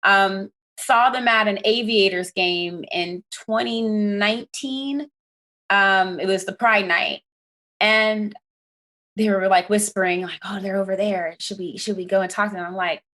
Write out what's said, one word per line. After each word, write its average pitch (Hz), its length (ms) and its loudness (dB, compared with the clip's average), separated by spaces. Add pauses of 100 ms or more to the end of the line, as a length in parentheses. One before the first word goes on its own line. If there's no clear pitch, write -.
Um, 196 480 2 (280)
saw 247 320 4
them 247 180 -2
at 220 200 4
an 196 160 0
Aviators 208 640 2
game 175 600 -2
in 175 400 -6
twenty 226 520 -4
nineteen. 226 1200 -2 (640)
Um, 190 500 2
it 180 80 -4
was 190 180 0
the - 80 -8
Pride 208 360 2
Night. - 340 -2 (580)
And 214 540 2 (840)
they 214 140 2
were, 190 180 2
like, 185 200 4
whispering, 190 540 0
like, 180 220 -10
Oh, 196 160 -8
they're 190 160 -4
over 190 200 -2
there. 185 420 -2
Should 196 200 -10
we, 180 200 -8
should 208 180 -4
we 185 80 -6
go 190 160 2
and 180 100 -2
talk 208 200 -2
to 208 60 -10
them? 175 100 -8
I'm 180 100 -8
like 175 260 -4 (140)